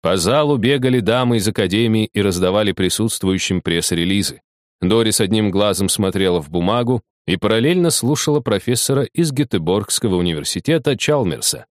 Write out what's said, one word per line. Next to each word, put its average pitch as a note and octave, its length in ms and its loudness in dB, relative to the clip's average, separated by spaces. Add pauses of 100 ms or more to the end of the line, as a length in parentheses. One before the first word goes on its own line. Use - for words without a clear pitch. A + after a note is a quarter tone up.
По F#2+ 160 2
залу C#3 400 2
бегали B2+ 440 2
дамы A#2+ 360 2
из G2 100 0
Академии A2 640 0
и G#2 100 -2
раздавали G2 500 2
присутствующим F#2 920 -2
пресс-релизы. F2 800 -2 (400)
Дорис A2 400 2
одним G#2 300 0
глазом G2 360 0
смотрела F#2+ 540 0
в D2 80 -14
бумагу A2+ 540 0 (240)
и F#2 100 0
параллельно C#3+ 520 2
слушала D3 520 0
профессора A#2+ 640 0
из D#3+ 280 -2
Гетеборгского G#2 840 -2
университета F2+ 840 -2
Чалмерса. G#2+ 720 -2 (120)